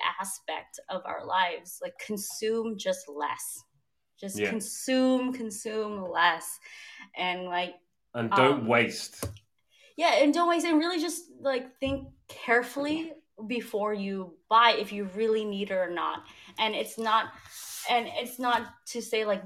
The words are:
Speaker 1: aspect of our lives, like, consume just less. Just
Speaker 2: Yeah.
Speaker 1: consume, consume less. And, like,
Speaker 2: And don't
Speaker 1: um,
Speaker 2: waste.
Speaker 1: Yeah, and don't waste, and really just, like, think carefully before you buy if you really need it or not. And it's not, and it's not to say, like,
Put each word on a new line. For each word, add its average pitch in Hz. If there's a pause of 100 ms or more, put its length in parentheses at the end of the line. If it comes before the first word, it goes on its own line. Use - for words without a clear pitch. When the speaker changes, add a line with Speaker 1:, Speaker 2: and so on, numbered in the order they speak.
(200)
Speaker 1:
aspect - (120)
of 185
our -
lives, 175
like, 180
consume 220
just 185
less. - (560)
Just 202
Speaker 2:
Yeah. 208
Speaker 1:
consume, 254
consume 214
less. 165 (560)
And, 180
like, 180 (400)
Speaker 2:
And 113
don't 131
Speaker 1:
um, 113
Speaker 2:
waste. - (720)
Speaker 1:
Yeah, 311
and 285
don't 339
waste, 339
and 320
really 339
just, 320 (160)
like, 262
think 269 (200)
carefully 285 (360)
before 214
you 196 (140)
buy 226
if 202
you 202 (120)
really 220
need 202
it 196
or 180
not. 160 (340)
And 214
it's -
not, 220 (580)
and 233
it's -
not 240 (200)
to 233
say, 220
like, 196